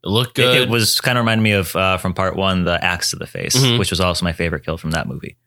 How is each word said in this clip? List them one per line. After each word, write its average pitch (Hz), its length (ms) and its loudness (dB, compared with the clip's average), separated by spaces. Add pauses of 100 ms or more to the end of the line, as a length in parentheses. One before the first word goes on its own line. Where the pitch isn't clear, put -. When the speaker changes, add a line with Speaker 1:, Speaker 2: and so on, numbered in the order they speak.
Speaker 1:
It 85 40 -8
looked 117 300 -2
Speaker 2:
It, 127 60 4
Speaker 1:
good. 127 200 4
Speaker 2:
it 123 60 0
was 113 320 2
kinda 123 180 2
reminded 113 240 2
me 107 100 4
of, 98 220 0
uh, 95 220 2
from 90 160 -4
part 95 220 -2
one, 92 280 0
the 85 200 0
axe 87 280 0
to - 60 -8
the - 100 -10
face, - 300 -4
Speaker 1:
Mm-hmm. 123 220 2
Speaker 2:
which 95 100 0
was 85 100 -2
also 90 240 0
my 87 100 0
favorite 85 300 -4
kill 80 140 -6
from 80 140 -6
that 78 160 -4
movie. - 280 -12 (120)